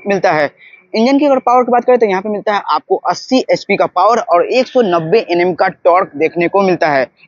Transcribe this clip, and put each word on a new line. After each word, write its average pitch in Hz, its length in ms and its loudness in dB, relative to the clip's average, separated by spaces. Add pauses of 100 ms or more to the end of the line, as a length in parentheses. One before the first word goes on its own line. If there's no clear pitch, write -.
मिलता 196 240 0
है। 151 200 0 (420)
इंजन 247 260 2
की 294 60 2
अगर 269 140 2
power 247 240 2
की 240 80 -4
बात 240 140 2
करें 247 140 4
तो 233 60 2
यहाँ 190 160 -2
पे 214 80 -8
मिलता 208 240 -4
है 196 160 -2
आपको 156 260 -2 (100)
अस्सी 214 340 -2 (120)
एचपी 185 260 -2
का 180 100 0
power 208 400 0
और 170 200 2
एक 240 200 0
सौ 254 160 0
नब्बे 175 360 0 (120)
एनएम 175 220 0
का 190 140 -2
टॉर्क 175 480 0
देखने 160 320 -2
को 196 140 0
मिलता 175 280 0
है। 135 160 0 (220)